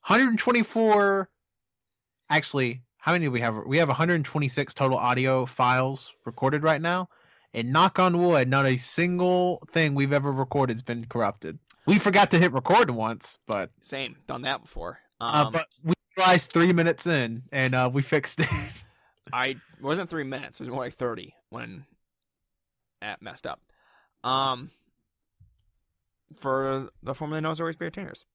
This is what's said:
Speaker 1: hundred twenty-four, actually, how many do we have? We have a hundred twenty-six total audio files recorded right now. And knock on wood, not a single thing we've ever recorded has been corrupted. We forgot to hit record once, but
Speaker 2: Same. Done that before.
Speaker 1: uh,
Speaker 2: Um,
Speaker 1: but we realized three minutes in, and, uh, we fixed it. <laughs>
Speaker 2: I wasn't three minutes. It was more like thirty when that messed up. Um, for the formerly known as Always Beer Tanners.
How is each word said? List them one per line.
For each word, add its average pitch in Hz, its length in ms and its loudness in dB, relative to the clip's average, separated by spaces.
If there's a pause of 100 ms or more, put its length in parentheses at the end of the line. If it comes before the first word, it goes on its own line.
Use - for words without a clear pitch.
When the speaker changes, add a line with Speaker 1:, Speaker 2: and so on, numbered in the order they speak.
Speaker 1:
hundred 233 380 4
twenty-four, 208 880 2 (1000)
actually, 131 520 -2 (140)
how - 160 0
many 170 140 2
do 139 40 0
we 123 100 -2
have? 113 260 -2
We 135 120 0
have 165 120 2
a 127 40 2
hundred 165 300 0
twenty-six 143 480 -4
total 131 240 0
audio 131 480 0
files 131 680 -2 (120)
recorded 135 380 -2
right 156 180 2
now. 175 280 -2 (440)
And 117 200 -4
knock 175 260 4
on 180 200 4
wood, 165 300 4
not 135 180 2
a 131 120 2
single 180 840 0 (100)
thing 156 220 2
we've 139 200 0
ever 143 180 0
recorded 131 420 0
has 117 80 -10
been 117 220 -8
corrupted. 101 540 -4 (280)
We 196 120 6
forgot 202 340 4
to 175 60 6
hit 175 140 4
record 170 380 4
once, 113 560 -6
but 101 240 -4 (120)
Speaker 2:
Same. 135 340 -10 (100)
Done 131 160 -8
that 135 200 -6
before. - 360 -12 (220)
Speaker 1:
uh, 127 260 2
Speaker 2:
Um, - 60 -8
Speaker 1:
but 160 140 -4 (180)
we 165 80 -2 (240)
realized 185 340 4
three 170 220 4
minutes 170 340 0
in, 127 360 -2 (100)
and, 131 220 -2
uh, 127 180 2
we 139 100 -2
fixed - 380 -4
it. 147 80 0 (400)
<laughs> - 440 -20
Speaker 2:
I 127 240 -4 (260)
wasn't 165 280 -4
three 160 140 -6
minutes. 135 360 -12
It 113 40 -12
was 123 80 -12
more 131 120 -8
like 123 100 -12
thirty 117 400 -8 (160)
when 120 340 -16 (1160)
that 104 180 -12
messed - 260 -16
up. - 140 -12 (640)
Um, 131 460 -4 (1700)
for 135 520 -4 (140)
the 135 120 -8
formerly 156 260 -8
known 156 120 -4
as 160 80 -8
Always 165 160 -6
Beer 170 140 -10
Tanners. - 340 -16 (100)